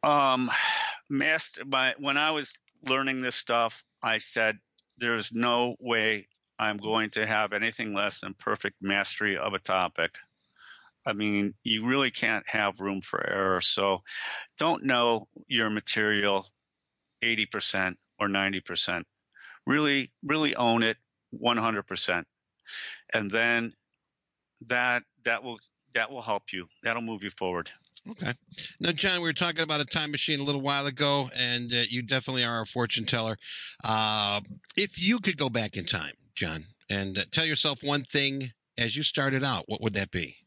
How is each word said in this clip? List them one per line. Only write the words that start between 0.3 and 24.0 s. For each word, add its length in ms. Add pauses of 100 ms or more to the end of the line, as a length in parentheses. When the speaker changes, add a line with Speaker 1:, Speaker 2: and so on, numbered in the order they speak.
Speaker 1:
master, 560
my, 320
when 200
I 140
was 280 (260)
learning 360
this 140
stuff, 480 (180)
I 160
said, 420 (380)
"There's 340
no 480
way 480 (320)
I'm 180
going 340
to 140
have 280
anything 400
less 260
than 140
perfect 480
mastery 560
of 160
a 60
topic." 560 (920)
I 80
mean, 400 (100)
you 220
really 260
can't 380
have 320
room 200
for 240
error. 360
So 420 (560)
don't 240
know 460 (180)
your 220
material 800 (720)
eighty 240
percent 520 (220)
or 80
ninety 320
percent. 480 (580)
Really, 460 (100)
really 320
own 300
it 140 (340)
one 260
hundred 260
percent. 440 (880)
And 180
then 420 (960)